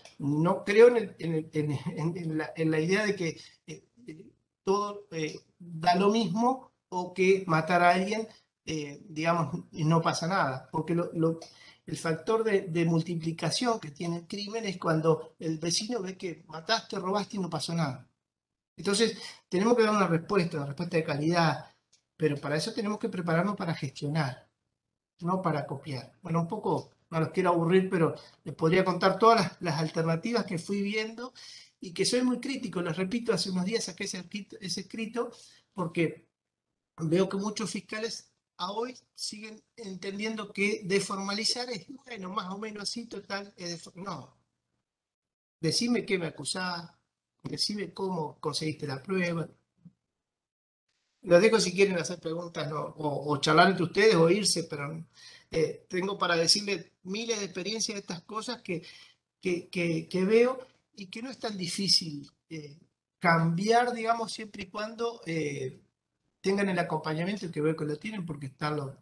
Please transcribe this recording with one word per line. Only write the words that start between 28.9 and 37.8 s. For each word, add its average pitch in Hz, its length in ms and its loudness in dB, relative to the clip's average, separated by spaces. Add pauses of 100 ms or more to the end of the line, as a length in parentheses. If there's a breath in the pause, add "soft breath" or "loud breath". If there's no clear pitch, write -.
todas 226 220 8
las, - 220 -2
las 160 180 0
alternativas 165 640 0
que 175 140 -4
fui 202 240 -4
viendo 220 520 -6 (460 loud breath)
y 185 120 -12
que 190 120 0
soy 247 180 2
muy 247 160 2
crítico. 233 420 -6
Les 170 160 -4
repito, 190 360 -2
hace 190 180 0
unos 180 140 0
días 226 200 -2
saqué 277 200 -8
ese 196 140 -6
escrito, 196 420 -12
ese 190 220 -6
escrito 226 500 -6 (400 loud breath)
porque 165 560 -2 (720)
veo 165 300 2
que 196 100 -4
muchos 208 300 -4
fiscales - 640 -8 (260)